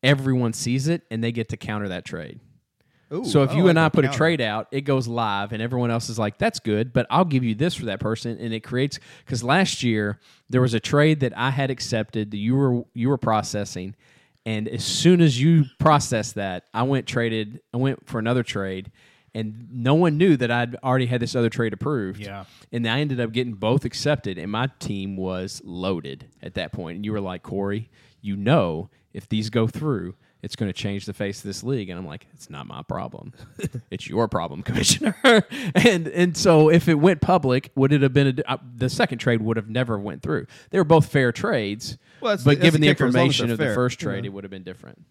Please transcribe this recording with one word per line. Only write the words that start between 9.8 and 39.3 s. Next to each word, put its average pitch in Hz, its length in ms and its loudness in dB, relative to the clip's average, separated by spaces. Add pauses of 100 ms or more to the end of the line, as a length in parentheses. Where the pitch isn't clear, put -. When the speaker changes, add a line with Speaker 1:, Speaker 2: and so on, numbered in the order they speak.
Speaker 1:
year, 107 380 0 (300)
there 127 120 4
was 123 120 2
a 113 60 2
trade 147 420 2
that 123 160 -2
I 127 140 -2
had 135 200 -2
accepted 110 600 -4
that 107 60 -8
you 113 180 0
were, 127 280 2 (100)
you 120 160 -2
were 139 80 0
processing, 104 800 -4 (500)
and 107 220 -4
as - 160 -6
soon 175 380 4
as 131 200 4
you 156 240 6 (140)
processed 139 560 2
that, 95 380 -6
I 113 100 -2
went 135 240 0
traded, 113 540 -4 (120)
I 120 40 -4
went 131 300 -2
for 120 120 -6
another 120 240 0
trade, 95 480 -6 (420)
and 110 380 -8
no 123 220 2
one 160 240 4
knew 170 200 6
that 120 140 0
I'd 120 260 0
already 131 280 0
had 120 160 0
this 117 140 -4
other 117 140 2
trade 113 220 -2
approved. 101 480 -4
Speaker 3:
Yeah. 101 260 -12 (260)
Speaker 1:
And 117 160 -2
I 123 140 0
ended 135 180 -2
up 117 140 -2
getting 123 200 -2
both 110 320 0
accepted, 117 520 -4
and 87 140 -8
my 117 160 -2 (120)
team 98 360 -8
was 92 480 -6
loaded 87 640 -6 (160)
at 87 140 -14
that 87 160 -6
point. 85 260 -10
And 104 80 -10
you 107 60 -4
were 107 100 -4
like, 92 220 -8
Corey, 101 460 -6 (320)
you 101 140 -6
know, 98 540 0 (240)
if - 160 -14
these 107 220 -2
go 113 160 2
through, 113 480 -4 (280)
it's - 120 -10
gonna 98 180 -4
change 101 320 -6
the 101 80 -10
face 98 260 -6
of - 60 -20
this 101 180 -10
league. 113 260 -4
And 87 80 -10
I'm 92 80 -10
like, 76 280 -14
"It's - 160 -20
not 71 180 -14
my - 160 -14
problem. - 500 -12 (240)
Speaker 2:
<laughs> - 100 -8 (220)
Speaker 1:
It's - 180 -12
your 110 200 -2
problem, 82 360 -6
<laughs> - 60 -10
Commissioner." - 460 0 (580)
And, 180 360 4
and 175 280 0
so 156 320 8
if 165 200 6
it 165 60 6
went 160 260 4
public, 139 540 2
would 135 180 4
it 143 80 4
have 135 120 2
been 139 140 6
a 131 60 2
d-, 131 140 -4
uh, 127 100 -4 (180)
the 123 140 0
second - 300 0
trade 117 220 2